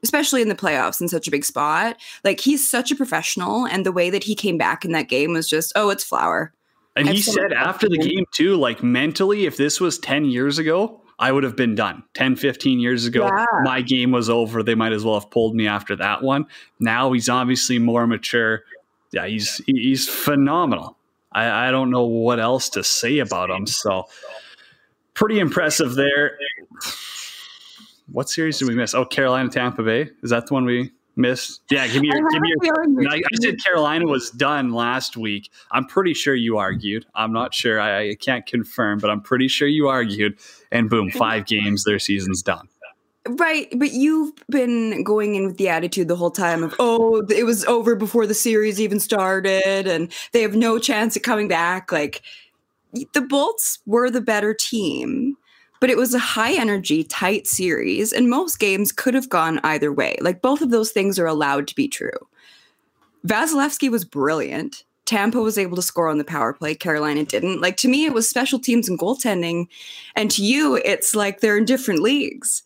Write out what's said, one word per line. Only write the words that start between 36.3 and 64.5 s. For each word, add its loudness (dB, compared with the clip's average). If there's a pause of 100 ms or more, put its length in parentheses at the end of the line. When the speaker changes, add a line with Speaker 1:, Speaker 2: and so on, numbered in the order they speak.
Speaker 2:
you 0
argued. -4 (100)
I'm -2
not -4
sure. 0
I, 0
I -6
can't -4
confirm, -2
but 0
I'm -2
pretty 0
sure 0
you 2
argued. 0 (340)
And 2
boom, 2
five 0
games, 0
their 2
season's -2
done. -4 (580)
Speaker 1:
Right, 0
but 2
you've 2 (160)
been 0
going 0
in 0
with -4
the 0
attitude -2
the 2
whole 0
time 0
of, -4
"Oh, 4
th-, 2
it 4
was 2
over 4
before 2
the 2
series 2
even 2
started, 2
and 0 (220)
they 6
have 0
no 4
chance 0
at -4
coming 0
back." 0
Like, -2 (680)
y-, -8
the 2
Bolts -2
were 2
the -2
better 0
team, -2 (420)
but 4
it 4
was 2
a 2
high-energy, 0
tight -2
series, 0
and 4
most 0
games 0
could -2
have 0
gone 0
either 0
way. 0
Like, -2
both 2
of 0
those 2
things 0
are 2
allowed 0
to -12
be 0
true. -8 (960)
Vasilevskiy 0
was 0
brilliant. -2 (220)